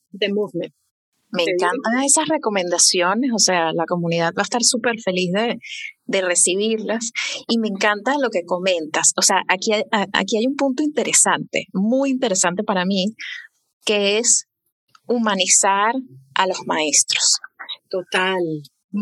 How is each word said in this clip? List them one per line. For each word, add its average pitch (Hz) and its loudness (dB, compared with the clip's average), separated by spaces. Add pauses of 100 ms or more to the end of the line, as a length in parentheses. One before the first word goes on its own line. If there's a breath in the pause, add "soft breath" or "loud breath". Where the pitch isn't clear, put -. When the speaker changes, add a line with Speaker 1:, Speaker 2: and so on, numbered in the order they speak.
(160)
Speaker 1:
The 202 -2
Movement. 180 -4 (600)
Speaker 2:
Me 180 0
Speaker 1:
Te 165 0
digo 180 0 (120)
Speaker 2:
encantan 233 0
esas 294 2
recomendaciones, 202 2
o 220 0
sea, 170 2
la 165 -2
comunidad 170 0
va 196 0
a - -
estar 240 -2
súper 233 0
feliz 185 -2
de, 226 -2 (460 loud breath)
de 196 0
recibirlas. 202 0 (360 loud breath)
Y 233 2
me 220 0
encanta 208 0
lo 247 0
que 190 -2
comentas. 175 0
O 185 0
sea, 190 4
aquí 190 0
hay, 214 0 (100)
a-, 202 2
aquí 202 0
hay 226 0
un 277 -2
punto 277 0
interesante, 202 0
muy 254 0
interesante 208 0
para 190 0
mí, 196 0 (720 loud breath)
que 208 2
es - 0 (600)
humanizar 208 2 (400)
a 190 2
los 185 -6
maestros. - 0 (500 loud breath)
Speaker 1:
Total. 185 -2 (640)